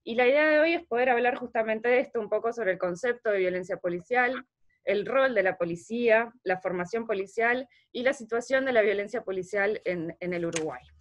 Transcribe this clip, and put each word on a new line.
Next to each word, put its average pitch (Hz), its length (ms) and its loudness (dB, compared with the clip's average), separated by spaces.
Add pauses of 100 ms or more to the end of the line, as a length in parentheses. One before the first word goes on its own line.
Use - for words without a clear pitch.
Y 226 140 -8
la 247 140 4
idea 302 180 4
de 302 140 4
hoy 330 140 4
es 339 120 -6
poder 247 220 2
hablar 247 260 2
justamente 226 540 -2
de 247 100 6
esto, 247 220 -2
un 202 80 -8
poco 214 240 0
sobre 220 180 0
el 175 60 -2
concepto 214 520 -4
de 202 100 2
violencia 180 360 -2
policial, 247 680 -2 (400)
el 202 200 0
rol 262 300 2
de 196 80 4
la 185 140 0
policía, 226 760 0 (140)
la 185 160 0
formación 185 440 -4
policial 226 640 -2 (240)
y 240 120 -6
la 269 100 2
situación 247 500 -2
de 269 80 -2
la 226 100 4
violencia 208 420 -2
policial 196 600 -2
en, 170 380 -4
en 180 120 -4
el 170 120 -4
Uruguay. 156 380 -6 (180)